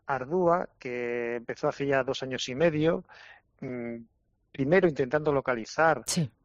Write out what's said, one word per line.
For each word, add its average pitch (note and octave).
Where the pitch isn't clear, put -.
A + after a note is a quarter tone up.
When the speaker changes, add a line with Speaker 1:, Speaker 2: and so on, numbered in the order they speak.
Speaker 1:
ardua E3
que A#2+
empezó A#2+
hace C#3
ya C3+
dos B2+
años C3
y B2+
medio, D#3+
mm, A#2+
primero E3+
intentando D3
localizar C3+
Speaker 2:
Sí. D#3